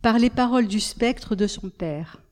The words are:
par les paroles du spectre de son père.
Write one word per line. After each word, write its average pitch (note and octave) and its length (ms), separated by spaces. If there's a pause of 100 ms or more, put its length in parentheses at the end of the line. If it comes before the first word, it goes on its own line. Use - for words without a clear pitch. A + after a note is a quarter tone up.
par A#3 180
les A#3 120
paroles B3 360
du G3+ 140
spectre - 560
de G3+ 100
son G3 220
père. D#3+ 640